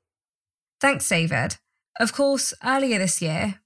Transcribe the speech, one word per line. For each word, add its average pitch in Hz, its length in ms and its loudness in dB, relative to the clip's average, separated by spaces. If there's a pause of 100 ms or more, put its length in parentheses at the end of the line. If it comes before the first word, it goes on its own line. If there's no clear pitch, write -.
(800)
Thanks, 269 280 2
David. 165 500 0 (420)
Of 226 140 0
course, 277 400 0 (120)
earlier 262 320 2
this 185 240 0
year, 175 440 -2